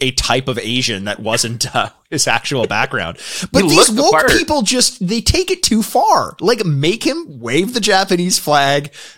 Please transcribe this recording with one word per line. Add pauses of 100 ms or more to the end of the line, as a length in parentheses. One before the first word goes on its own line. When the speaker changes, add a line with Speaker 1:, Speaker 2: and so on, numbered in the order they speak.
Speaker 1:
a
type
of
Asian
that
wasn't,
uh, (200)
his
actual
background. (180)
Speaker 2:
<laughs>
Speaker 1:
But
Speaker 2:
He
Speaker 1:
these
Speaker 2:
looked
the
Speaker 1:
woke
Speaker 2:
part.
Speaker 1:
people
just,
they
take
it
too
far.
Like,
make
him
wave
the
Japanese
flag, (260)